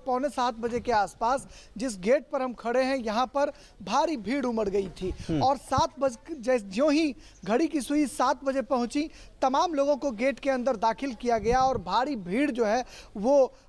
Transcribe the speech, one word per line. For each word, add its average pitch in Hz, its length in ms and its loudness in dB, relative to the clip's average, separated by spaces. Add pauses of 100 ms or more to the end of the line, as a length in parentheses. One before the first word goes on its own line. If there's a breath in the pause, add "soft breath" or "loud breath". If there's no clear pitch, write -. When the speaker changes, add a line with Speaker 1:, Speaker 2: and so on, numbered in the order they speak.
Speaker 1:
पौने 262 240 0
सात 247 240 -2
बजे 233 260 -4
के 240 120 -4
आसपास 226 560 0 (300 loud breath)
जिस 208 220 -4
गेट 240 320 2
पर 269 100 -2
हम 254 120 -4
खड़े 240 300 0
हैं 269 140 0
यहाँ 226 280 -2
पर 285 260 0 (320 loud breath)
भारी 277 340 0
भीड़ 247 280 -2
उमड़ 220 240 0
गई 190 200 -2
थी 180 200 -8
Speaker 2:
हम्म। - 340 -2
Speaker 1:
और 269 140 4
सात 294 420 0
बज 262 180 0 (220)
जै-, 240 220 0
ज्यों 220 320 2
ही 302 220 2 (300 loud breath)
घड़ी 254 220 2
की 320 140 -2
सुई 294 240 0
सात 262 380 0
बजे 269 180 0
पहुंची, 247 480 -2 (320 loud breath)
तमाम 302 320 2
लोगों 277 240 2
को 285 140 -2
गेट 233 280 -2
के 277 100 -2
अंदर 254 260 0
दाखिल 226 380 -2
किया 233 240 0
गया 226 220 2
और 262 180 4
भारी 220 380 0
भीड़ 220 360 0
जो 226 140 0
है 240 200 0 (320 loud breath)
वो 254 360 4 (160 soft breath)